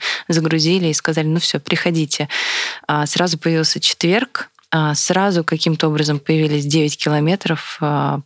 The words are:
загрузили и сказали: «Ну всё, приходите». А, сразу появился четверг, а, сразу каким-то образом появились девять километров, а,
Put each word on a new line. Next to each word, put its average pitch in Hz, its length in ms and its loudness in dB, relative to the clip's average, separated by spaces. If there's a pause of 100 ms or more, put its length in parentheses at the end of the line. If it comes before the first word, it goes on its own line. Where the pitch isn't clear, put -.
(280)
загрузили 165 600 2
и 151 60 2
сказали: 160 320 0
«Ну 160 140 2
всё, - 180 -2
приходите». 160 720 -2 (580)
А, 151 200 0
сразу 170 300 0
появился 160 440 0
четверг, - 680 0 (220)
а, 156 240 0
сразу 185 480 2
каким-то 160 460 0
образом 151 320 0
появились 147 460 0
девять 147 300 2
километров, 151 840 -2
а, 143 460 0